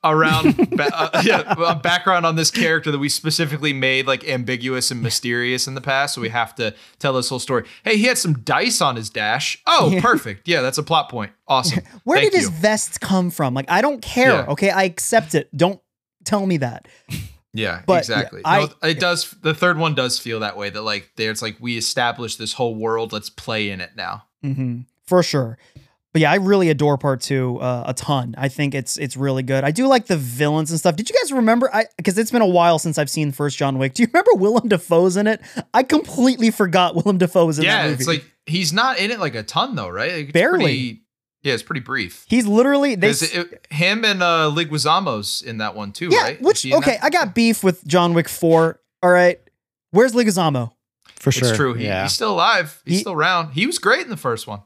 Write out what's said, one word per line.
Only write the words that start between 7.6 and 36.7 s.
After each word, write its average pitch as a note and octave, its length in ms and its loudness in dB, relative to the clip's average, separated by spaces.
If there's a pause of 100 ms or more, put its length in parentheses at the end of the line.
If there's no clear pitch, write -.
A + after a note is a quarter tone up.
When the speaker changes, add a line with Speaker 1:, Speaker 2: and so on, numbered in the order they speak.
Speaker 1:
Hey, G#3+ 120 2
he G#3 80 2
had B3 140 2
some D#3+ 220 0
dice D3+ 400 -2
on C3+ 160 0
his A2 140 -10
dash. A2+ 560 -2
Oh, C#4+ 240 4
Speaker 2:
Yeah. F#3 100 2
Speaker 1:
perfect. D#3 480 0
Yeah, E3 120 2
that's C3 180 -2
a D3+ 60 -4
plot D#3 240 0
point. A2 240 -8 (160)
Awesome. E3+ 340 0 (100)
Speaker 2:
<laughs> - 120 -20
Where D#4 140 2
Speaker 1:
Thank G#4 140 2
Speaker 2:
did F#4+ 60 0
his B3+ 100 2
Speaker 1:
you. E3+ 60 -6
Speaker 2:
vest G#3+ 460 -2
come F#3 300 0
from? C3+ 240 -2
Like, C3+ 160 -6
I F3+ 100 2
don't C4+ 220 -2
care. B3 300 2
Speaker 1:
Yeah. - 160 0
Speaker 2:
Okay, G3 220 0
I F#3+ 140 0
accept F3+ 520 -2
it. - 200 0
Don't D3+ 240 0 (440)
tell G3 220 0
me F3+ 120 0
that. B2 300 -6 (640)
Speaker 1:
Yeah, F#2+ 340 -4
Speaker 2:
But, F#3 80 4
yeah, E3+ 60 4
Speaker 1:
exactly. G#2 440 -6
Speaker 2:
I D#3 220 2
Speaker 1:
No, - 20 -12 (200)
it D3+ 120 -2
does. F3 300 -2 (100)
The D#3 140 0
third F3 240 2
one D#3+ 160 0
does B2 240 -2
feel A2+ 220 -8
that G2+ 180 -6
way. G2+ 100 -8
That, G#2+ 140 -10
like, G#2 340 -6
there, A2 140 -2
it's A2 100 -8
like, A2 180 -8
"We A#2+ 200 -6
established A#2+ 600 -4
this A2 140 -8
whole A#2 220 -2
world. A2+ 400 -4
Let's G#2+ 160 -10
play G#2+ 400 -4
in F#2+ 100 -10
it F2+ 160 -12
now." F#2+ 280 -10 (200)
Speaker 2:
Mm-hmm. C3 360 -4 (260)
For F3+ 160 4
sure. B2+ 340 -2 (560)
But D#3+ 80 2
yeah, D3+ 120 4
I - 20 4
really F#3+ 340 4
adore D3 300 2
part C3+ 240 -2
two, B2+ 380 -2
uh, B2 260 -4
a C3 80 -4
ton. B2 420 -2
I C3+ 120 -4
think C#3+ 260 -4
it's, - 240 -6
it's C3+ 180 -8
really C3 260 -2
good. C3+ 220 0
I D3 60 2
do A#3 160 0
like C4 200 4
the F3+ 120 0
villains D3 520 -2
and E3 80 -2
stuff. E3+ 180 2
Did A3 120 -6
you A#4+ 100 -2
guys D#4 140 -2
remember? A#3+ 420 2
I, A3 120 0 (180)
'cause G3 140 0
it's A3+ 120 -2
been A#3+ 120 2
a G#3 40 4
while E3+ 320 4
since D#3+ 200 -2
I've C#3+ 120 -2
seen D3 220 -2
first C#3+ 240 -4
John C3+ 220 -2
Wick. C3 160 -2
Do A#3+ 80 2
you A3+ 100 4
remember G4+ 220 4
Willem G#3+ 340 2
Dafoe's F3+ 480 4
in G#3 100 2
it? A3 140 0 (320)
I B3 100 4
completely B3+ 680 2
forgot F3+ 440 2